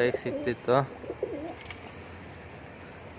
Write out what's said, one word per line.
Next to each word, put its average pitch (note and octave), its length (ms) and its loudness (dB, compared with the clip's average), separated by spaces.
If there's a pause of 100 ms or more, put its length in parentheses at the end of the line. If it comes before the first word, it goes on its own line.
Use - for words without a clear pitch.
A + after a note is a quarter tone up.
ಕೈಗೆ B2 240 6
ಸಿಗ್ತಿತ್ತು B2 520 4 (2500)